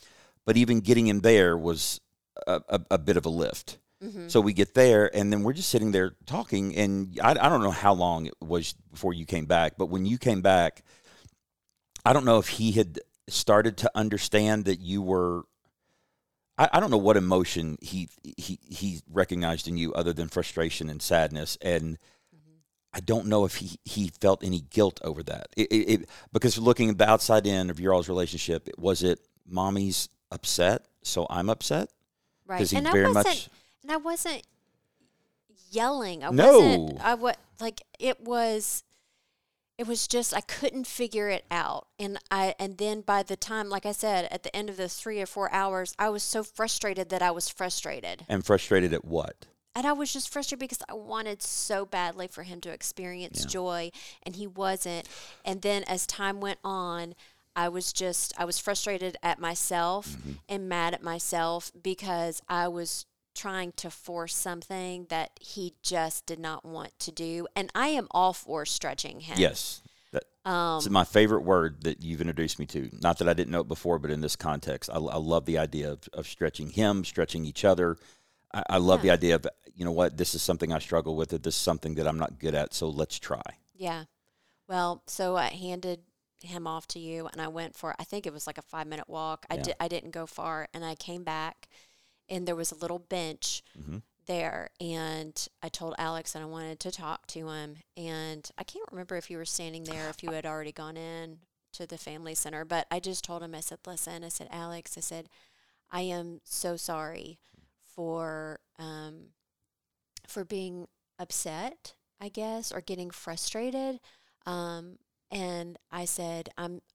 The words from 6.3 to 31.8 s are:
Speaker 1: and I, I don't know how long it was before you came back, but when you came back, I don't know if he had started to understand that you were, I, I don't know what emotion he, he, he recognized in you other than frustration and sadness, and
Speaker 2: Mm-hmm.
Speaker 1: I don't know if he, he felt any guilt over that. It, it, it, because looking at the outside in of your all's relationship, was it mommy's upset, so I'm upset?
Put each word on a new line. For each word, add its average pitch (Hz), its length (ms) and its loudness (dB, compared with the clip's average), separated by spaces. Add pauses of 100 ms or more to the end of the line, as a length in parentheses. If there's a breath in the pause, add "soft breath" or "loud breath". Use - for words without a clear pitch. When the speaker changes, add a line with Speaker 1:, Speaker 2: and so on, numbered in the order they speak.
Speaker 1:
and 98 480 0
I, 120 80 8
I 147 180 4
don't 131 140 4
know 98 80 4
how 101 220 6
long 85 340 2
it - 120 -8
was 82 340 -2 (180)
before 90 220 -2
you 82 120 -6
came 80 200 -2
back, 82 320 4
but 92 100 0
when 92 180 0
you 113 140 0
came 104 220 2
back, 92 420 4 (1200 soft breath)
I 113 60 8
don't 135 140 6
know 117 120 10
if 98 120 4
he 110 240 0
had 98 260 2 (300)
started 107 480 4
to - 180 2
understand 107 680 2
that 92 160 0
you 95 200 -2
were, 90 420 2 (1120)
I, 151 160 6
I 165 80 6
don't 208 100 2
know 113 60 6
what 104 180 8
emotion 90 680 2
he, 92 280 -8 (140)
he, - 440 -12
he 87 320 -6 (100)
recognized 85 600 0
in 85 80 -2
you 82 160 -2
other 85 180 0
than 82 160 -2
frustration 82 600 -2
and 76 120 -8
sadness, 78 600 2
and 80 360 0 (380 soft breath)
Speaker 2:
Mm-hmm. 156 220 -20 (360)
Speaker 1:
I - 60 -8
don't 110 280 0
know 104 180 6
if 95 100 -4
he, 85 300 -10
he 101 240 -2 (100)
felt 95 240 4
any 92 180 0
guilt 98 420 2
over 78 200 -6
that. - 320 -10
It, 110 160 2
it, 107 180 4 (120)
it, - 80 -14 (240 loud breath)
because 113 240 4
looking 113 320 6
at 101 80 0
the 107 120 8
outside 110 380 6
in 92 220 2
of 80 100 -6
your 92 140 4
all's 87 160 4
relationship, 85 580 -2 (100)
was 87 240 2
it 90 240 2 (220)
mommy's 95 600 0 (200)
upset, 95 560 2 (180)
so - 260 0
I'm 90 200 0
upset? 143 400 0 (560)